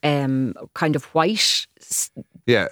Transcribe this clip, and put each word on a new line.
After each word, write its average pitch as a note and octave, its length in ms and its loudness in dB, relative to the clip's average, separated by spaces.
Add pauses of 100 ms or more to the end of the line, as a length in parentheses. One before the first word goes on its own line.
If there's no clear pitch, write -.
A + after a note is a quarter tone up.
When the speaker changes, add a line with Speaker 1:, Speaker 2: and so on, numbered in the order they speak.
Speaker 1:
um, C3+ 520 0 (200)
kind D#3 220 0
of C3+ 80 -4 (100)
white F#3 540 0 (120)
s-, - 300 -6 (380)
Speaker 2:
Yeah, G#2+ 240 4